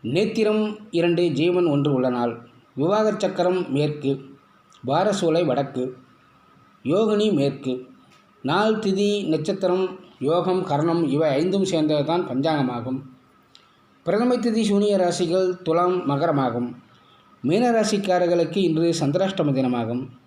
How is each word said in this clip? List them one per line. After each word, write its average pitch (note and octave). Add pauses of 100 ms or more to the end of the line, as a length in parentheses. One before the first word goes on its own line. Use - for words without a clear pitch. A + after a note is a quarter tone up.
நேத்திரம் G#3+ (300)
இரண்டு, E3+
ஜீவன் F3
ஒன்று C#3+
உள்ள B2+
நாள். A#2+ (400)
விவாக G3 (160)
சக்கரம் F#3 (140)
மேற்கு, C#3+ (720)
வாரசூலை F3
வடக்கு, B2+ (1000)
யோகினி G#3
மேற்கு. C#3 (720)
நாள், G#3
திதி, G3+ (220)
நட்சத்திரம், F#3 (340)
யோகம், F3
கரணம் E3
இவை D3
ஐந்தும் F#3+
சேர்ந்தது D3+
தான் F3
பஞ்சாங்கமாகும். C3 (1040)
பிரதம A#3
திதி A3
சூனிய G3+
ராசிகள் F3+ (160)
துலாம், F3 (100)
மகரமாகும். C#3 (720)
மீன A#3
ராசிக்காரர்களுக்கு F#3
இன்று D#3+
சந்திராஷ்டம D#3+
தினமாகும். B2 (220)